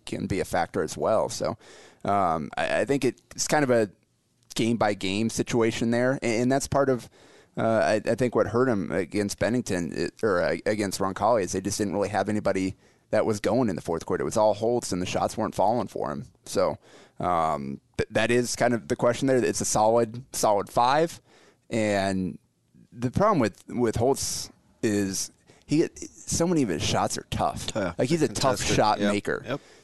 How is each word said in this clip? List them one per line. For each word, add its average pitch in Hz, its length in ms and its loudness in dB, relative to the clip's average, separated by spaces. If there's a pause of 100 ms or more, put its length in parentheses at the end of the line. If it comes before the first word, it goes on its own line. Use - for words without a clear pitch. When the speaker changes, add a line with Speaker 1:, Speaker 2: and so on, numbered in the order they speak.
Speaker 1:
can - 220 -6
be 95 140 0
a - 40 0
factor 87 380 -2
as 78 140 -4
well. 85 320 2
So, - 280 -4 (480)
um, 87 520 0
I, 82 240 0
I 107 40 2
think 135 200 -2
it's - 420 -4
kind 156 160 2
of 131 80 2
a 113 200 4 (640)
game 113 240 0
by 107 160 2
game 98 340 0
situation 113 640 0
there, 123 320 2
and, 113 200 0
and 127 100 2
that's 135 140 0
part 139 220 2
of, 123 200 0 (480)
uh, 131 60 -4
I, 107 320 2 (120)
I 117 80 0
think 120 200 0
what 104 120 4
hurt 120 220 2
him 98 220 0
against 98 480 -2
Bennington, 95 540 -2
it, 80 300 -4
or, 95 200 2
uh, 78 220 0
against 104 340 -2
Roncalli, 101 440 2
is 90 100 -4
they 95 80 -2
just 101 180 -4
didn't 101 140 -2
really 98 160 0
have 98 200 -2
anybody 95 460 0 (360)
that 107 140 2
was 107 160 -2
going 113 300 2
in 82 60 -4
the - 60 -8
fourth 82 220 -4
quarter. 85 180 -2
It - 20 0
was 80 120 -2
all 107 160 4
Holtz, 117 400 -2
and 90 80 -4
the 90 60 -4
shots - 300 -2
weren't 110 180 -4
falling 104 340 0
for 58 220 -6
him. 71 160 -8 (180)
So, 90 320 0 (420)
um, 78 640 -2 (160)
th-, - 140 -2
that 110 200 0
is 120 240 2
kind 120 200 2
of 113 140 -6
the 120 80 0
question 123 320 0
there. 131 100 4
It's 104 240 0
a - 20 -4
solid, 113 680 2
solid 101 360 0
five, 139 520 2 (500)
and 98 680 0 (540)
the 120 180 -4
problem 196 280 4
with, 107 300 0
with 113 280 0
Holtz - 540 0 (320)
is 101 480 0 (360)
he, 151 300 2
so - 500 -4
many 170 160 4
of 113 60 0
his 78 140 -2
shots 95 340 0
are - 140 -10
tough. - 440 -2
Speaker 2:
Yeah, 95 220 -2
Speaker 1:
Like, 127 120 0
he's 160 140 2
a 147 60 2
tough 123 280 0
Speaker 2:
contested. - 200 0
Speaker 1:
shot 107 240 4
Speaker 2:
Yep. 104 120 2
Speaker 1:
maker. 90 340 -2
Speaker 2:
Yep. 127 140 -6 (240)